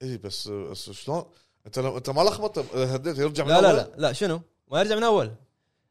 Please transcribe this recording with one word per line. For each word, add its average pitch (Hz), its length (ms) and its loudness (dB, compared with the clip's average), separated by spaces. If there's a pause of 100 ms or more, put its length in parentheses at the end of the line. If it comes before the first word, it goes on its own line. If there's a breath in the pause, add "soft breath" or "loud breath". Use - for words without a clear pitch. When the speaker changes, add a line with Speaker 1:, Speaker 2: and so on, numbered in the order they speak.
Speaker 1:
إي، 131 160 -8
بس، 98 300 -10
بس 101 420 -10
شلون؟ 143 340 -8 (420 soft breath)
أنت 110 120 -10
لو، 127 180 -2
أنت 127 140 -8
ما 139 100 2
لخبطت، 208 540 0
هديت، 131 440 -2
يرجع 143 260 0
من 139 60 0
Speaker 2:
لا، 170 100 8
لا، 196 100 8
Speaker 1:
أول؟ 147 60 6
Speaker 2:
لا، 117 200 -4
لا، 151 160 0
شنو؟ 175 280 -2 (280)
ما 147 120 0
يرجع 214 160 2
من 220 60 0
أول. 180 320 2 (560)